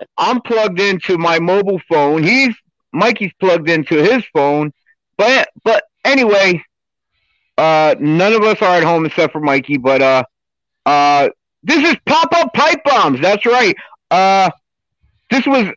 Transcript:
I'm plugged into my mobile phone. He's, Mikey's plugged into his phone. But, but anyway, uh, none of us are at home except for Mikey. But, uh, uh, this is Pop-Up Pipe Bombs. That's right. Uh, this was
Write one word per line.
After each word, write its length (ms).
I'm 220
plugged 400
into 380
my 200
mobile 520
phone. 340
He's, 320
Mikey's 480
plugged 280
into 320
his 220
phone. 380
But, 320
but 180
anyway, 580
uh, 420
none 320
of 120
us 180
are 160
at 60
home 220
except 280
for 80
Mikey. 380
But, 220
uh, 220
uh, 420
this 240
is 80
Pop-Up 480
Pipe 280
Bombs. 380
That's 240
right. 300
Uh, 400
this 160
was 320